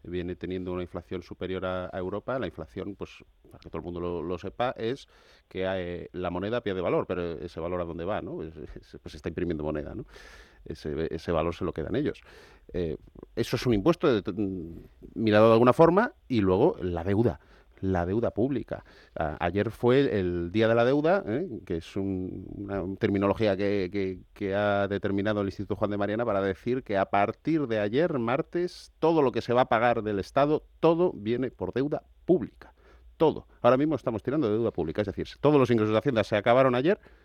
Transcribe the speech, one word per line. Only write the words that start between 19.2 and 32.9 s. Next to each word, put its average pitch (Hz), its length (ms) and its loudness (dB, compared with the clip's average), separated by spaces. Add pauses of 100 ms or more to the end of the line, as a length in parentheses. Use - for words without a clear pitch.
ayer 98 320 -2
fue 123 480 2
el 87 360 -2
Día 110 160 4
de 113 60 4
la 117 100 4
Deuda, 151 420 2
¿eh? 139 180 -4 (200)
Que 87 120 -4
es - 200 -10
un, 95 480 -4 (100)
una 98 260 -6 (140)
terminología 101 600 2
que, 98 340 0
que, 95 280 -4 (140)
que 98 220 -4
ha 101 320 2
determinado 101 540 -2
el 98 60 -2
Instituto 98 280 -6
Juan 101 160 -2
de 101 60 -4
Mariana 104 260 -2
para 101 180 0
decir 120 420 -2
que 98 140 -2
a 98 100 2
partir 120 600 0
de 110 120 0
ayer, 139 380 0
martes, 147 800 -4
todo 160 220 4
lo 127 120 4
que 113 80 0
se 117 120 -2
va 123 80 6
a 127 40 4
pagar 117 380 2
del 104 160 -2
Estado, 143 440 0 (160)
todo 170 340 4
viene 117 380 -2
por 92 220 -6
deuda 147 300 -2 (200)
pública. - 500 0 (440)